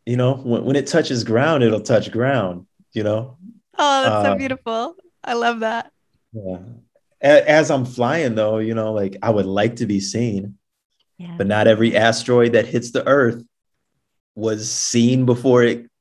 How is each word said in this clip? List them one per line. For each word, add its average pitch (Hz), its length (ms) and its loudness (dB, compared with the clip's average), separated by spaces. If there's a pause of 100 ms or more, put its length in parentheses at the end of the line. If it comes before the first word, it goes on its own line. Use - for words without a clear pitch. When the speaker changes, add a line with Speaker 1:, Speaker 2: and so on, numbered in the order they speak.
Speaker 1:
you 120 120 -2
know, 127 180 2
when, 123 320 -2
when 135 100 0
it 139 100 -2
touches 139 380 -2
ground, 131 380 2
it'll 110 180 2
touch 104 300 0
ground, 113 560 -2 (260)
you 110 120 -6
know? 120 340 -4 (400)
Speaker 2:
Oh, 277 240 2
that's 214 240 2
so - 60 2
Speaker 1:
Um, 196 60 0
Speaker 2:
beautiful. 262 580 -6 (280)
I - 80 -6
love 233 280 -2
that. 220 320 -6 (400)
Speaker 1:
Yeah. 92 260 -10 (640)
A-, 143 280 6
as 156 200 4
I'm 131 160 0
flying 123 480 -2
though, 107 240 0
you 110 160 -4
know, 110 180 -4
like, 98 300 -4
I 113 80 2
would 101 160 0
like 104 300 -2
to 120 100 -4
be 101 140 -2
seen, 101 560 -6 (600)
Speaker 2:
Yeah. 175 180 -16
Speaker 1:
but 98 100 -4
not 107 200 2
every 110 300 4
asteroid 117 560 2
that 110 140 4
hits 120 260 -6
the - 140 -4
Earth 131 360 2 (920)
was 107 360 -4
seen 123 560 0
before 123 380 4
it - 260 -2 (100)